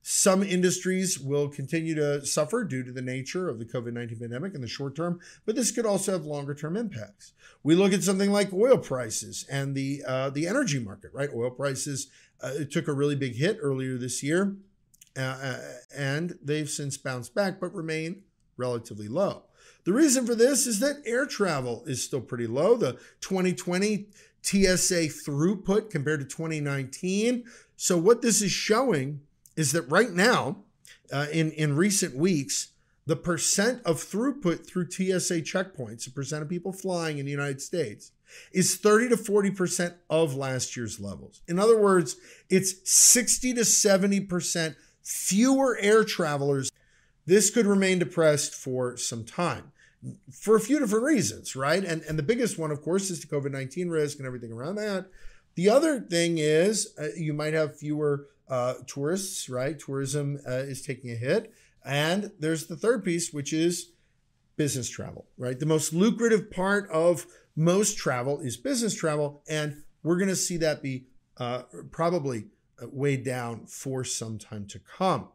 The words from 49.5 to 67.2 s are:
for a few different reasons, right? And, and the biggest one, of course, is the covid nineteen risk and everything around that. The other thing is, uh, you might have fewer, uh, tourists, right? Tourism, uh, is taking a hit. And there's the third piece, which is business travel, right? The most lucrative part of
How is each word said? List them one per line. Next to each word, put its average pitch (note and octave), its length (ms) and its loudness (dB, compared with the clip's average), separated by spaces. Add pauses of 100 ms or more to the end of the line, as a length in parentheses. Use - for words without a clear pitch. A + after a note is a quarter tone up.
for G#3 240 2
a A3 60 8
few C4 180 2
different A3+ 260 2
reasons, D#3+ 520 0
right? D3+ 260 2
And, E3 200 -4
and D#3 160 -4
the D3+ 40 -2
biggest A3+ 360 0
one, D#3 120 -4
of D3 120 -6
course, F#3+ 280 -2
is D#3 100 -8
the D3+ 60 -14
covid C#3+ 260 -4
nineteen C#3 360 -6
risk D3 300 -2
and C3+ 80 -12
everything A#2+ 260 -10
around C3+ 220 -8
that. G#3 320 -4 (480)
The F#3 160 4
other C#4+ 300 6
thing E3+ 360 0
is, D#3+ 640 2
uh, D3+ 160 -6
you D#3 160 -4
might D3+ 220 -2
have D3+ 240 -2
fewer, D3 480 -2 (220)
uh, B2+ 260 -2 (120)
tourists, D#3+ 600 -4
right? C3+ 300 -4
Tourism, C#3+ 680 -4
uh, B2 40 -8
is C3 320 -6
taking B2 280 -10
a A#2 60 -6
hit. D#3 360 -2 (320)
And E3 540 0
there's D#3 280 -2
the E3+ 100 -10
third G#3 280 0
piece, E3+ 280 -2
which C#3+ 200 -6
is E3+ 400 0 (640)
business C3 320 -2
travel, - 380 -12 (120)
right? B2+ 200 -4
The D3+ 80 -2
most D#3 260 2
lucrative G#3 580 4
part G3+ 400 0
of E3 360 2 (300)